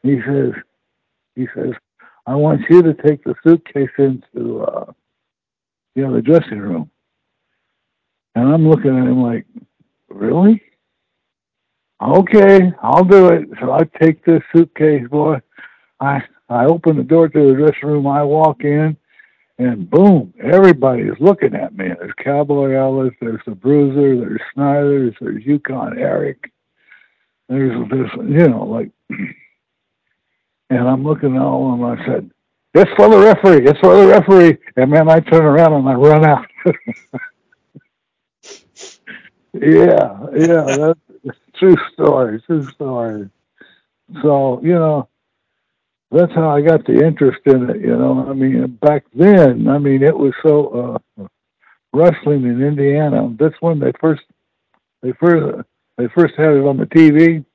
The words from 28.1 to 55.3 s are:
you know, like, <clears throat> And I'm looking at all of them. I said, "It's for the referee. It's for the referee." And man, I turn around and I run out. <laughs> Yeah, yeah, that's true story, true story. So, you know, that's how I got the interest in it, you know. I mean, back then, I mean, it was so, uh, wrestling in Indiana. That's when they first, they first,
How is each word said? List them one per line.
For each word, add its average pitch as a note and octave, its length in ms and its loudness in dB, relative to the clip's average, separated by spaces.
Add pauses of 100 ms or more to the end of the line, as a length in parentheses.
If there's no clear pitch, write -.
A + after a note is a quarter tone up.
you D#3 320 0
know, G#2+ 140 -6
like, A2 280 -10 (180)
<clears throat> - 1600 -20
And B2 160 -2
I'm C3 140 -4
looking C#3+ 320 -4
at C3 60 -4
all C3+ 320 -4
of A#2+ 60 -6
them. A#2+ 80 -6
I A#2+ 180 -10
said, - 260 -8 (420)
"It's F3 240 4
for G#3 120 6
the G#3+ 100 6
referee. F#3+ 480 6
It's D3 120 2
for F3+ 160 6
the G3 120 8
referee." F3+ 500 6 (200)
And C3 140 0
man, D#3+ 180 2
I D#3+ 100 6
turn D#3+ 260 2
around D#3 280 4
and C3+ 160 -2
I C3 40 -2
run D3+ 320 4
out. D3 200 2 (200)
<laughs> F3 100 -2 (2750)
Yeah, E3 840 0
yeah, D#3 580 0 (300)
that's - 160 -16 (180)
true F#3 180 4 (180)
story, B2+ 480 -2
true D3+ 300 -6
story. A2+ 580 -10 (960)
So, C#3 400 -2
you E3+ 100 0
know, D#3 340 -2 (1040)
that's E3+ 220 0
how D#3+ 160 -2
I D3 120 0
got D#3+ 260 0
the C3 180 2
interest C#3+ 400 -2
in B2+ 240 2
it, A2 120 -6
you A#2 140 -4
know. C3 320 -4
I C3+ 60 -8
mean, C3 320 -2 (160)
back D3 320 0
then, C#3+ 540 4
I C#3 100 0
mean, C#3 240 0
it C3+ 160 2
was C#3 240 -2
so, C3+ 580 -2 (200)
uh, G2 40 -16 (680)
wrestling D3 520 0
in B2 180 -4
Indiana. C#3+ 760 -2
That's D3+ 220 -2
when E3 200 -4
they C3 120 -2 (100)
first, D#3+ 220 -4 (800)
they B2+ 100 -6
first, E3 540 -2 (300)